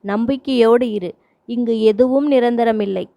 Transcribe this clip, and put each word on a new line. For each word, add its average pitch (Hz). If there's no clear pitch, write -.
நம்பிக்கையோடு 233
இரு. 185
இங்கு 233
எதுவும் 254
நிரந்தரமில்லை. 233